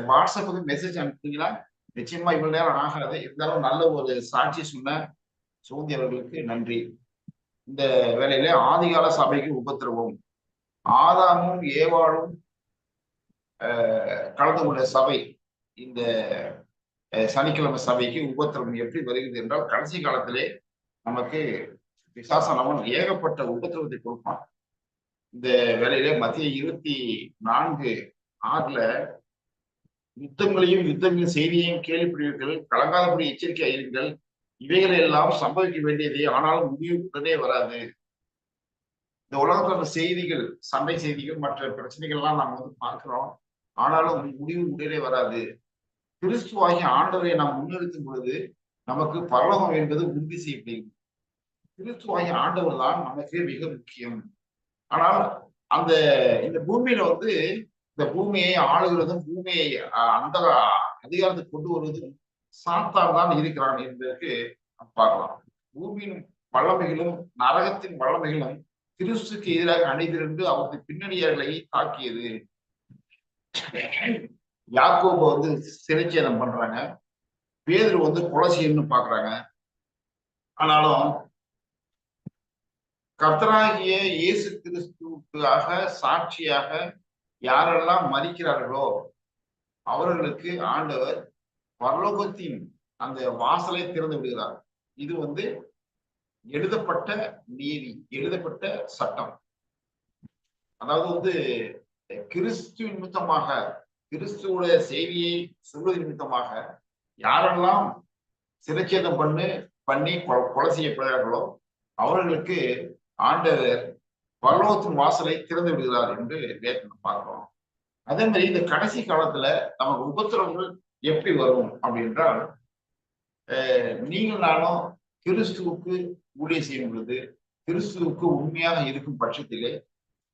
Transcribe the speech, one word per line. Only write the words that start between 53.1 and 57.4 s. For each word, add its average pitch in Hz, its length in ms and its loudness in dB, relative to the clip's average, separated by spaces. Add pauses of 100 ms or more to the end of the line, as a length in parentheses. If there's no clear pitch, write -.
மிக - 240 -6
முக்கியம். 240 520 -12 (720)
ஆனால் - 280 4 (480)
அந்த, 160 240 2 (520)
இந்த 165 160 -2
பூமியில 220 480 2
வந்து 220 260 0 (560)